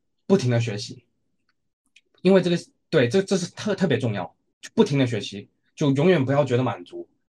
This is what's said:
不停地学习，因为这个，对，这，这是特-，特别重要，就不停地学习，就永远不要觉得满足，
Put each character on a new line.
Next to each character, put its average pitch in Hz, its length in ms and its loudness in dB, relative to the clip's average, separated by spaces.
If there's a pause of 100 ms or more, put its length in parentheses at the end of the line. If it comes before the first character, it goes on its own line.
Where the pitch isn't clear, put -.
(260)
不 196 120 2
停 120 120 -2
地 117 100 2
学 107 180 -6
习， - 260 -16 (1160)
因 185 100 4
为 190 80 6
这 175 80 -2
个， 175 80 0 (320)
对， 127 200 2
这， 190 120 2
这 190 160 -2
是 175 140 -4
特-， - 260 -6
特 190 100 0
别 127 120 0
重 117 160 -4
要， 92 100 -6 (360)
就 - 140 -18
不 226 80 4
停 147 160 2
地 131 80 2
学 113 140 -4
习， - 280 -12 (260)
就 147 160 -2
永 143 180 2
远 160 160 2
不 127 80 -2
要 143 120 2
觉 120 120 -2
得 127 60 0
满 98 220 -6
足， - 220 -16 (280)